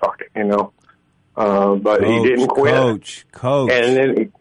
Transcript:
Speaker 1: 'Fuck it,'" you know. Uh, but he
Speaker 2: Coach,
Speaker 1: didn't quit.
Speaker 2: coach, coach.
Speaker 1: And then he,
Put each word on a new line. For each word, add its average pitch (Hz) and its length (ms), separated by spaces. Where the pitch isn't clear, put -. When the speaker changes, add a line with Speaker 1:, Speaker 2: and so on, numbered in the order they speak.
Speaker 1:
'Fuck - 220
it,'" - 120
you 110 80
know. 101 300
Uh, 101 400
but 107 280
he 117 140
Speaker 2:
Coach, 117 100
Speaker 1:
didn't 123 200
quit. 139 260
Speaker 2:
coach, 123 580
coach. 131 380
Speaker 1:
And 123 260
then 131 200
he, - 120